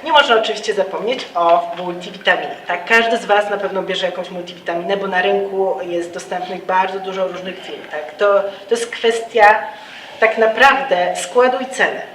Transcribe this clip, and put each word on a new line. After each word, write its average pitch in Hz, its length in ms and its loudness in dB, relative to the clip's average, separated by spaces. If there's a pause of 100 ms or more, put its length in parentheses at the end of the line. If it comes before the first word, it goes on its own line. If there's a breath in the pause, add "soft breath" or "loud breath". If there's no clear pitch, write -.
Nie 311 80 -4
można 247 280 6
oczywiście 220 340 -4
zapomnieć 196 520 -2 (100)
o 170 420 4
multivitaminie. 180 760 -4 (120)
Tak, 175 180 -4
każdy 226 320 4
z - 80 -6
Was 208 240 2
na 202 80 -2
pewno 190 260 -4
bierze 180 220 -4
jakąś 175 240 -6
multivitaminę, 180 680 -4
bo 196 100 -4
na 185 140 0
rynku 190 560 0 (120)
jest 175 240 -4
dostępnych 180 520 -8
bardzo 190 340 0
dużo 190 280 -2
różnych 180 360 -8
firm. 143 180 -12 (100)
Tak? 151 240 -10
To, 202 260 4
to 196 340 -2
jest - 160 -6
kwestia 226 720 4 (560 loud breath)
tak 220 180 2
naprawdę 226 760 4
składu 247 460 2
i 247 40 -6 (100)
ceny. - 260 0 (140)